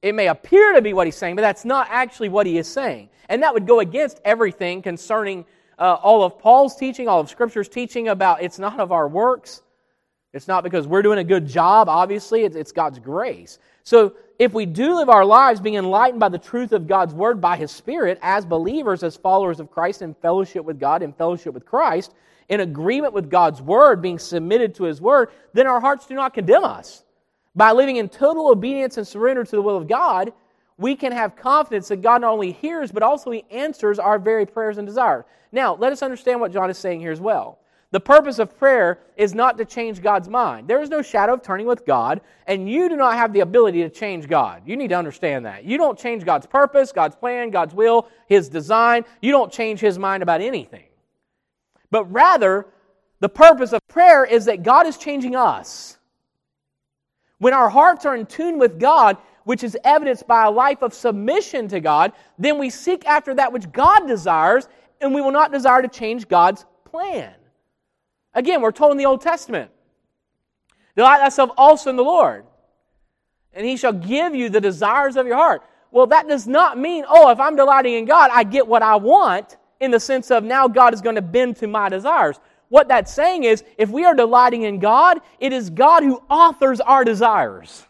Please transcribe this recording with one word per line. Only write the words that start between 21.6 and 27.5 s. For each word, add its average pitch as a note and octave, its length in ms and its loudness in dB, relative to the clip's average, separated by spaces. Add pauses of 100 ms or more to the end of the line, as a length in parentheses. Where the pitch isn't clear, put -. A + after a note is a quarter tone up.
Christ, A3+ 480 -4 (340)
in G#3 120 -4
agreement G3 520 -4
with F3+ 200 -8
God's E3 280 0
Word, F#3+ 440 4
being F3 160 -8
submitted F3+ 560 -4
to F#3+ 80 -8
His D3+ 180 -8
Word, B3 280 0 (240)
then B3 120 2
our B3+ 140 0
hearts C4+ 260 -2
do - 80 -16
not C4 220 -6
condemn G#3+ 280 2
us. - 400 -10 (520)